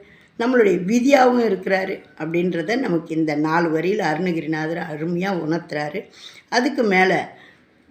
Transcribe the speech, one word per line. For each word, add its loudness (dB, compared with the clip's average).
நம்மளுடைய 2
விதியாகவும் 4
இருக்கிறாரு -2
அப்படின்றத -2
நமக்கு -2
இந்த 0
நாலு 0
வரியில 0
அருணகிரிநாதர் -4
அருமையா -6
உணர்த்துறாரு. -6
அதுக்கு -2
மேல 2